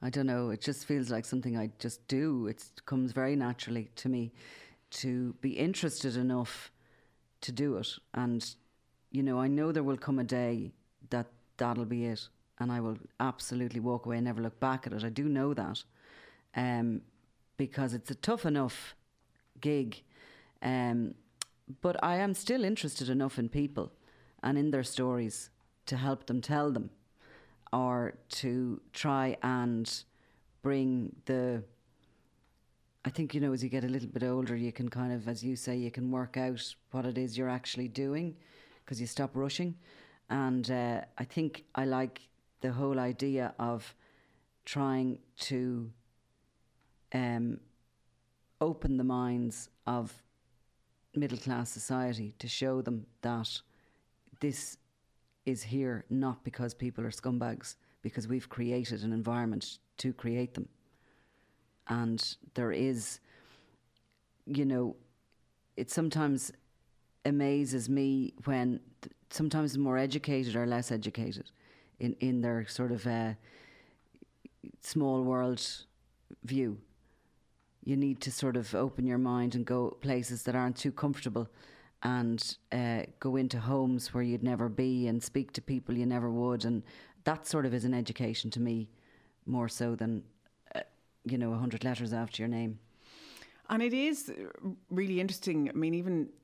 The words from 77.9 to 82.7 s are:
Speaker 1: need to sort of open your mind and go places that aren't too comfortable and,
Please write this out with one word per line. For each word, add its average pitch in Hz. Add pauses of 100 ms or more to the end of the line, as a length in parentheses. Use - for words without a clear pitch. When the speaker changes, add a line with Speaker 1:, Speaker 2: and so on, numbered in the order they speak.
Speaker 1:
need 139
to 135
sort 127
of 110
open 127
your 123
mind 123
and 120
go 123
places 123
that 123
aren't 123
too 135
comfortable 117 (540)
and, 117 (140)